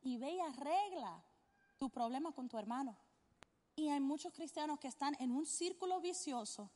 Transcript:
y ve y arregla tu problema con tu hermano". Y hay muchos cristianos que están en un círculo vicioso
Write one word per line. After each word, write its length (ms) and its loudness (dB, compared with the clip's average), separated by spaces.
y 160 0
ve 140 -2
y 80 -2
arregla 800 0
tu 120 0
problema 420 0
con 160 -6
tu 100 -4
hermano". 400 -2
Y 140 4
hay 100 6
muchos 340 2
cristianos 460 -2
que 80 -6
están 320 0
en 120 2
un 140 2
círculo 540 0
vicioso 760 -2